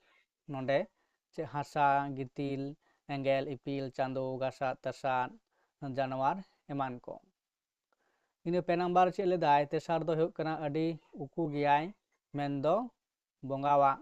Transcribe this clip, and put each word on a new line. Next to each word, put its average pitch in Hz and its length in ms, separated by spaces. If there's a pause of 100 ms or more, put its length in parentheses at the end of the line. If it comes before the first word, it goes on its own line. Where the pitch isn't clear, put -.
(500)
ᱱᱚᱰᱮ 139 300 (580)
ᱪᱮᱫ 160 80
ᱦᱟᱥᱟ, 143 400 (260)
ᱜᱤᱛᱤᱞ, 135 520 (460)
ᱮᱸᱜᱮᱞ, 135 380
ᱤᱯᱤᱞ, 139 440
ᱪᱟᱸᱫᱳ, 131 320 (140)
ᱜᱟᱥᱟᱜ, 131 440
ᱛᱟᱥᱟᱫ, 127 480 (520)
ᱡᱟᱱᱣᱟᱨ 135 560 (300)
ᱮᱢᱟᱱ 135 320
ᱠᱚ᱾ - 160 (1300)
ᱤᱱᱟᱹ 175 160
ᱯᱮ 175 140
ᱱᱟᱢᱵᱟᱨ 180 360
ᱪᱮᱫ 190 160
ᱞᱮᱫᱟᱭ, 160 420
ᱛᱮᱥᱟᱨ 160 360
ᱫᱚ 165 100
ᱦᱩᱭᱩᱜ 160 180
ᱠᱟᱱᱟ 160 240
ᱟᱹᱰᱤ 156 300 (260)
ᱩᱠᱩ 170 280 (100)
ᱜᱮᱭᱟᱭ, 143 340 (480)
ᱢᱮᱱᱫᱚ 143 420 (680)
ᱵᱚᱸᱜᱟᱣᱟᱜ 139 580